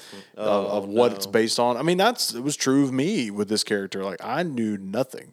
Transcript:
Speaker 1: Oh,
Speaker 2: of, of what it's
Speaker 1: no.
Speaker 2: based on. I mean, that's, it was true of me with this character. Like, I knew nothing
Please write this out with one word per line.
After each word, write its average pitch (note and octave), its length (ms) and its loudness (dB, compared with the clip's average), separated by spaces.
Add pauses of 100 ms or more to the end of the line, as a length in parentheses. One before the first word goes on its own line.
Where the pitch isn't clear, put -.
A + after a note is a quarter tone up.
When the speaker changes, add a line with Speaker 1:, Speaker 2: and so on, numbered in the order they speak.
(380)
Speaker 1:
Oh, G2+ 60 -8
Speaker 2:
of, G2+ 400 2
of G2 60 -8
what A#2 220 4
it's G2 140 -8
Speaker 1:
no. G2 60 -12
Speaker 2:
based A2+ 280 2
on. B2 160 4
I A#2+ 60 -4
mean, E3+ 160 2
that's, G#3+ 360 2
it A#2+ 100 -8
was C#3+ 120 -2
true C3+ 280 4
of C3 100 -2
me C3+ 380 0
with G3+ 180 -2
this G#3 140 0
character. G3 420 -2
Like, - 180 -8
I D3 200 -4
knew A#2 340 -2
nothing G2 560 -6